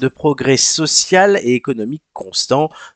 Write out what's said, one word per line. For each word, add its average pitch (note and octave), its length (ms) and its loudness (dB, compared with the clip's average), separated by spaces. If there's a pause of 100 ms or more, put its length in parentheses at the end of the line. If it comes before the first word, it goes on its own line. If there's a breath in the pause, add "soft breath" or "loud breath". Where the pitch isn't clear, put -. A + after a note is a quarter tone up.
de C3 80 0
progrès C3+ 480 0
social F#3 840 2
et B2 120 2
économique B2 480 -4 (120)
constant, C3+ 560 -2 (260 loud breath)